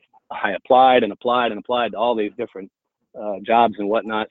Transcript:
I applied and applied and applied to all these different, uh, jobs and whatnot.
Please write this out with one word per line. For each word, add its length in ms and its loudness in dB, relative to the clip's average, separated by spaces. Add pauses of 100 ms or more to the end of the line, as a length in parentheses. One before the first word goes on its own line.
(320)
I 220 -6
applied 500 4
and 100 -2
applied 380 -2
and 80 -8
applied 320 -4
to 60 -12
all 180 0
these 220 -4
different, 340 -12 (480)
uh, 240 -8
jobs 360 2
and 100 -4
whatnot. 420 -2